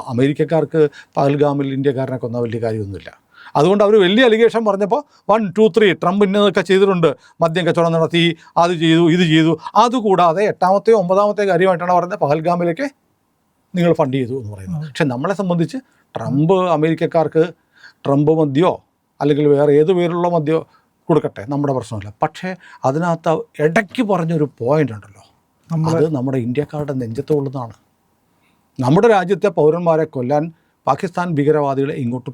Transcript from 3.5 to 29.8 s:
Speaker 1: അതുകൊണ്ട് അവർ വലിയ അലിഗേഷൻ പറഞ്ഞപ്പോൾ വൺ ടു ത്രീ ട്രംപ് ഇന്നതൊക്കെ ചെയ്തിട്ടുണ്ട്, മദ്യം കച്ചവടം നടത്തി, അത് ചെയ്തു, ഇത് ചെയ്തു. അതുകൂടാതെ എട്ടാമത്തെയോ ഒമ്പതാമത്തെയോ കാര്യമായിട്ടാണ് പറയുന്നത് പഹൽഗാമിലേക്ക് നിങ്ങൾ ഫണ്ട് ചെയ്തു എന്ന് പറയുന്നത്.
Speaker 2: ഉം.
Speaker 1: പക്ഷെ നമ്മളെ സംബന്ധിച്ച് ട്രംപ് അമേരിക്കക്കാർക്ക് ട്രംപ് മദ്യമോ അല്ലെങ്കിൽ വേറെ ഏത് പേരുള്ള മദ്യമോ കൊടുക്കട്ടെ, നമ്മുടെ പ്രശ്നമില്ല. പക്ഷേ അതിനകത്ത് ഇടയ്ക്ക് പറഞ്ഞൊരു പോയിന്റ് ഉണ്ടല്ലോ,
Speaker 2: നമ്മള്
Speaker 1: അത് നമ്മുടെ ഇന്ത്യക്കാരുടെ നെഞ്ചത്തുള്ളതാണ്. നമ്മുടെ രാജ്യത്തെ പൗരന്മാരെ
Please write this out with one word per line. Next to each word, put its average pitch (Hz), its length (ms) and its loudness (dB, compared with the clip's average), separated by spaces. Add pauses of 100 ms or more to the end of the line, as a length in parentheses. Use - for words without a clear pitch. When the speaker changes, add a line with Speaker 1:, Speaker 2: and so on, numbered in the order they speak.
Speaker 1:
അതുകൊണ്ട് 190 280 4
അവർ 208 80 4 (100)
വലിയ 208 240 2
അലിഗേഷൻ 220 400 2
പറഞ്ഞപ്പോൾ 202 340 -2 (280)
വൺ 220 120 2 (140)
ടു 220 80 4 (100)
ത്രീ 214 140 4 (140)
ട്രംപ് 190 260 0
ഇന്നതൊക്കെ 202 420 2
ചെയ്തിട്ടുണ്ട്, 185 400 2 (320)
മദ്യം 165 240 -2
കച്ചവടം 170 300 0
നടത്തി, 165 280 2 (380)
അത് 175 100 2 (120)
ചെയ്തു, 165 200 4 (120)
ഇത് 180 160 4
ചെയ്തു. 160 200 4 (320)
അതുകൂടാതെ 196 680 2
എട്ടാമത്തെയോ 196 500 2
ഒമ്പതാമത്തെയോ 202 500 0
കാര്യമായിട്ടാണ് 175 460 2
പറയുന്നത് 180 260 -4
പഹൽഗാമിലേക്ക് 170 640 -2 (880)
നിങ്ങൾ 175 240 2
ഫണ്ട് 135 180 0
ചെയ്തു 123 220 -4
എന്ന് 104 140 -10
പറയുന്നത്. 98 280 -10
Speaker 2:
ഉം. 156 80 -12
Speaker 1:
പക്ഷെ 160 220 -2
നമ്മളെ 151 260 -4
സംബന്ധിച്ച് 175 400 -2 (380)
ട്രംപ് 143 420 0 (160)
അമേരിക്കക്കാർക്ക് 160 680 0 (600)
ട്രംപ് 143 260 2 (100)
മദ്യമോ 151 340 0 (460)
അല്ലെങ്കിൽ 147 340 0
വേറെ 147 260 4
ഏത് 156 180 2
പേരുള്ള 175 360 -2
മദ്യമോ 160 260 0 (480)
കൊടുക്കട്ടെ, 147 340 0 (100)
നമ്മുടെ 143 240 -2
പ്രശ്നമില്ല. 107 340 -10 (120)
പക്ഷേ - 260 -6 (400)
അതിനകത്ത് 165 440 -2 (320)
ഇടയ്ക്ക് 190 380 -2 (100)
പറഞ്ഞൊരു 170 340 -2 (140)
പോയിന്റ് 131 360 0
ഉണ്ടല്ലോ, - 280 -20 (480)
Speaker 2:
നമ്മള് 160 280 -2
Speaker 1:
അത് 156 160 2
നമ്മുടെ 131 300 -4
ഇന്ത്യക്കാരുടെ 143 560 -6
നെഞ്ചത്തുള്ളതാണ്. 131 760 -6 (1080)
നമ്മുടെ 185 320 4
രാജ്യത്തെ 185 420 0
പൗരന്മാരെ 160 560 0